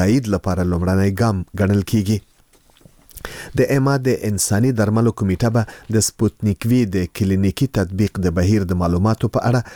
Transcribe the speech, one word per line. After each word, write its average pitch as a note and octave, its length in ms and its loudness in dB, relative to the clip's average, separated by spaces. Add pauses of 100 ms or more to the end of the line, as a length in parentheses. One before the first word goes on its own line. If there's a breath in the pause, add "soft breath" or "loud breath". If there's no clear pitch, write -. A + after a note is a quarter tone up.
تایید G#2+ 340 2
لپاره F2+ 340 -2
لومړنی F#2 540 0
ګام G2 240 -2 (100)
ګڼل G2+ 360 0
کیږي. G#2+ 280 0 (1400 loud breath)
د B2 160 2
اما C#3 180 2 (140)
د B2 100 2 (120)
انساني G#2 500 0
درملو A2 420 2
کمیټه G2 360 0
به - 400 -4
د G#2+ 100 2
سپوتنیک - 640 -2
وي B2+ 100 4 (160)
د F#2 80 0 (140)
کلینیکي G2 580 0
تطبیق G2 480 0
د F2+ 140 0
بهیر G2 340 2
د F2+ 80 0
معلوماتو F2+ 560 0
په B2 140 0
اړه A#2+ 120 2 (140 loud breath)